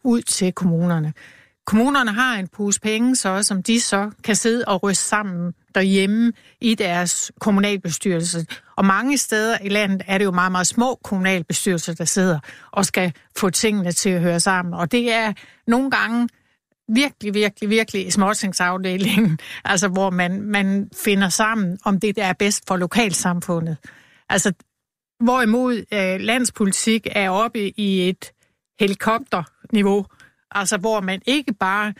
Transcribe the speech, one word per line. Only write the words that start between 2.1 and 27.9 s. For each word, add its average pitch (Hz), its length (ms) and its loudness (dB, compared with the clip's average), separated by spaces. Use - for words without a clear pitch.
har 247 240 0
en 185 120 -6
pose 202 320 -2
penge, 226 360 2
så, 196 260 0
som 190 200 0
de 233 180 2
så 202 300 -2
kan 214 120 2
sidde 233 300 0
og 196 160 0
ryste 196 220 0
sammen 180 480 -2
derhjemme 196 580 4
i 220 140 0
deres 175 640 -2
kommunalbestyrelse. 180 1080 0
Og 196 80 2
mange 226 340 2
steder 220 440 0
i 202 60 -6
landet 196 380 0
er 196 120 0
det 208 60 2
jo 196 60 2
meget, 180 220 2
meget 180 140 0
små 240 380 0
kommunalbestyrelser, 185 920 -2
der 170 100 -6
sidder 185 340 2
og 196 140 0
skal 180 260 0
få 196 140 0
tingene 196 420 0
til 196 180 0
at 180 100 0
høre 170 200 2
sammen. 180 340 0
Og 170 180 -4
det 240 200 2
er 220 200 0
nogle 254 240 2
gange 233 380 0
virkelig, 226 460 0
virkelig, 208 360 -2
virkelig 214 360 0
i 180 40 -4
småtingsafdelingen, 190 1300 0
<laughs> - 120 -12
altså 196 240 2
hvor 190 220 0
man, 180 320 -2
man 202 460 0
finder 196 240 2
sammen 208 560 0
om 196 160 2
det, 208 160 -2
der 214 80 -2
er 185 80 0
bedst 202 360 -2
for 185 80 0
lokalsamfundet. 175 1000 -2
Altså, 196 240 0
hvorimod, 240 720 2
øh, 190 280 -2
landspolitik 220 880 0
er 196 200 0
oppe 214 500 -2
i 190 280 0